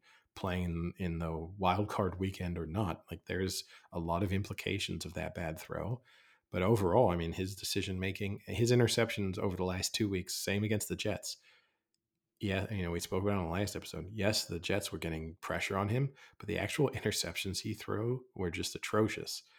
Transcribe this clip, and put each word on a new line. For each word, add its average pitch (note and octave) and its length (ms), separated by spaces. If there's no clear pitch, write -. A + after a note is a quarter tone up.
playing F2+ 280
in, E2+ 340
in E2+ 220
the E2 140
wild F#2+ 320
card F2+ 280
weekend F2+ 400
or E2 80
not." E2+ 460
Like, E2+ 140
there's F#2 400
a F2 80
lot E2+ 240
of F#2+ 80
implications F#2+ 720
of E2 120
that E2 200
bad E2 240
throw. E2+ 420
But F2+ 140
overall, G2+ 480
I F2 40
mean, E2+ 180
his F#2+ 220
decision F#2 440
making, G2 460
his A#2 280
interceptions A2+ 640
over F#2+ 160
the F2+ 80
last F#2 320
two G#2+ 140
weeks, F#2 260
same G2+ 300
against G#2 240
the F#2 80
Jets. - 400
Yeah, F#2+ 320
you F#2+ 100
know, F2 80
we F2 80
spoke F#2 240
about G2+ 120
it - 40
on F2 60
the E2 60
last G2 240
episode. E2+ 380
Yes, G#2+ 320
the F2 140
Jets G2 320
were F#2 60
getting D#2+ 440
pressure F2+ 360
on G2+ 120
him, C3+ 200
but G#2 80
the F2+ 100
actual G2+ 320
interceptions - 720
he A2 120
threw A2+ 500
were F2+ 160
just E2+ 240
atrocious. - 680